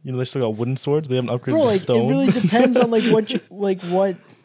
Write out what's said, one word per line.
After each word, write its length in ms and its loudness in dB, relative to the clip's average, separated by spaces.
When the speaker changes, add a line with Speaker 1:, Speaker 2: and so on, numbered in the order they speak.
Speaker 1:
You 80 -10
know, 60 -4
they 80 -2
still 160 -6
got 160 -2
wooden 180 -4
swords. 320 -2
They 80 -2
haven't 140 -2
upgraded 220 -4
Speaker 2:
Bro, 80 2
Speaker 1:
to 40 4
Speaker 2:
like, 160 2
Speaker 1:
stone. 240 0
Speaker 2:
it 60 0
really 200 2
depends 460 2
on, 140 2
like, 140 2
what 260 2
Speaker 1:
<laughs> 20 -6
Speaker 2:
you, 80 -4
like, 340 -4
what, 320 0